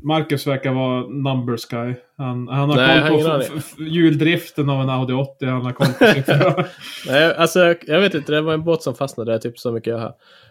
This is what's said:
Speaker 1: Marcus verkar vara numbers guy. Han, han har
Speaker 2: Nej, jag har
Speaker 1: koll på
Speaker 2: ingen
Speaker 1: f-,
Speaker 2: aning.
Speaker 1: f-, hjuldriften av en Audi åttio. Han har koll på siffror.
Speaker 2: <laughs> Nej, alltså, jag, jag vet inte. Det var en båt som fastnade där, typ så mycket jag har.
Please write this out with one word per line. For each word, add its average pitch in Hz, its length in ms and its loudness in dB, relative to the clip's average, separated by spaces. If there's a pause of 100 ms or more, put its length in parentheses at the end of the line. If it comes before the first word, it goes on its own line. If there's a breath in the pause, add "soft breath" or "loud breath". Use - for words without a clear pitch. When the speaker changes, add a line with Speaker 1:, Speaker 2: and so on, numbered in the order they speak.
Speaker 1:
Marcus 151 440 -2
verkar 135 260 -2
vara 127 340 -2
numbers 127 600 -4
guy. 123 280 -6 (220)
Han, 123 320 -8
han 143 220 0
har 143 60 4
Speaker 2:
Nej, 131 200 6
jag 131 60 4
har 156 60 0
Speaker 1:
koll 151 100 4
på 151 100 2
Speaker 2:
ingen 147 120 0
Speaker 1:
f-, - 100 -2
Speaker 2:
aning. 151 80 -8
Speaker 1:
f-, - 200 -12
hjuldriften 156 920 2
av 135 120 0
en 131 80 0
Audi 127 220 -2
åttio. 131 340 -4
Han 127 180 -2
har 123 80 -4
koll - 140 0 (120)
på 247 80 6
siffror. 165 600 2 (200 loud breath)
Speaker 2:
<laughs> - 220 -14
Nej, 147 260 4
alltså, 165 260 2
jag, 170 160 4 (100)
jag 156 140 2
vet 196 140 2
inte. 147 180 -4
Det 151 80 2
var 160 140 0
en 156 100 -4
båt 165 180 0
som 131 120 -4
fastnade 117 380 -6
där, 113 60 0
typ 117 200 -8
så 120 140 -4
mycket 113 180 -4
jag 113 80 -4
har. 113 140 -8 (380 soft breath)